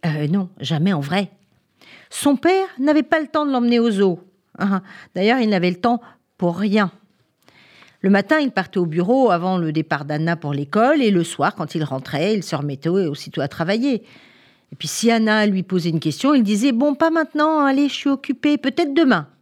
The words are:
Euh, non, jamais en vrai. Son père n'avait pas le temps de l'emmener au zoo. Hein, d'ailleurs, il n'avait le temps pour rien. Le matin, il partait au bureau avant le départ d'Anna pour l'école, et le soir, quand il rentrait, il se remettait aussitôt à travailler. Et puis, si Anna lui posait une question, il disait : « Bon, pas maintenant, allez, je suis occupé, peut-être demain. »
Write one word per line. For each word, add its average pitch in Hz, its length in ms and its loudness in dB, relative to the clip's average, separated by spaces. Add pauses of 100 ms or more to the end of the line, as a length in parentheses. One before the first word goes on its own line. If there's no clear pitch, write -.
Euh, 151 240 -2
non, 190 180 -2 (140)
jamais 165 320 0
en 147 80 -2
vrai. 175 280 -4 (800)
Son - 280 0
père 381 320 2 (100)
n'avait 294 240 2
pas 320 160 0
le 302 80 -6
temps 302 180 -2
de 285 60 -2
l'emmener 240 280 2
au 233 120 2
zoo. 190 300 0 (380)
Hein, 196 220 0 (320)
d'ailleurs, 214 260 2
il 220 100 0
n'avait 180 200 2
le 180 60 -2
temps 233 240 0 (380)
pour 175 180 0
rien. 202 340 0 (1080)
Le 190 120 2
matin, 202 280 2
il 277 120 0
partait 190 280 -4
au 180 60 0
bureau 190 440 2
avant 185 280 0
le 160 160 -2
départ 151 320 -2
d'Anna 156 320 -2
pour 143 160 -6
l'école, 214 480 0
et 220 100 4
le 175 140 2
soir, 165 280 -2
quand 156 220 -8
il 156 80 -2
rentrait, 143 500 -4
il 202 100 -2
se - 120 -6
remettait 139 320 -6
aussitôt 165 540 -4
à 139 80 -4
travailler. 220 560 -2 (680)
Et 143 60 -18
puis, - 100 -10
si - 240 0
Anna 214 340 2
lui 190 180 0
posait 175 260 -2
une 160 100 0
question, 160 340 0
il 254 100 4
disait : « 214 280 2
Bon, 269 240 0
pas 330 140 2
maintenant, 311 560 0
allez, 277 240 2
je - 40 -8
suis - 160 -4
occupé, 285 480 -2
peut-être 285 360 -2
demain. » 254 340 2 (140)